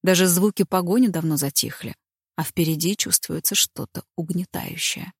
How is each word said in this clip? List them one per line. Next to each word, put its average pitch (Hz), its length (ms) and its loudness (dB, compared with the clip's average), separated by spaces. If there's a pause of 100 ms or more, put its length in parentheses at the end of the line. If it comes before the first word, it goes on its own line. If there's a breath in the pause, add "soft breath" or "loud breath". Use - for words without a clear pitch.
Даже 185 260 4
звуки 185 360 2
погони 185 440 2
давно 160 280 0
затихли, - 580 -4 (440)
а 165 80 -2
впереди 165 500 0
чувствуется - 580 -2
что-то - 520 -2 (100)
угнетающее. 175 1040 -6